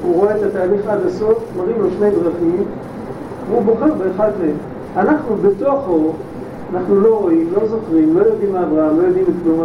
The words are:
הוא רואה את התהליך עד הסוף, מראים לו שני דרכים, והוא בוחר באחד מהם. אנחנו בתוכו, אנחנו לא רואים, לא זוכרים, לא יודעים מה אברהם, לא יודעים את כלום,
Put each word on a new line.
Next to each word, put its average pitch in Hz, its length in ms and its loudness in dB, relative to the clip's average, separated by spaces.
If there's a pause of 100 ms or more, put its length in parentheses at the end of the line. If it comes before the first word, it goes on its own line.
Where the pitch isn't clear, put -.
הוא 170 120 0
רואה 208 220 2
את 208 60 0
התהליך 196 440 0
עד 202 200 -2
הסוף, - 320 0 (180)
מראים 466 240 -2
לו 180 80 2 (100)
שני 208 120 2
דרכים, 170 540 0 (880)
והוא 233 120 2
בוחר 226 320 2
באחד 190 360 0 (100)
מהם. 151 160 0 (400)
אנחנו 233 400 0
בתוכו, 190 760 0 (640)
אנחנו 190 260 2
לא 220 200 4
רואים, 165 360 2
לא 214 100 2
זוכרים, 165 520 2
לא 202 40 4
יודעים 202 300 2
מה 180 100 -2
אברהם, 156 380 2
לא - 20 2
יודעים 185 220 2
את 175 100 2 (100)
כלום, 165 200 2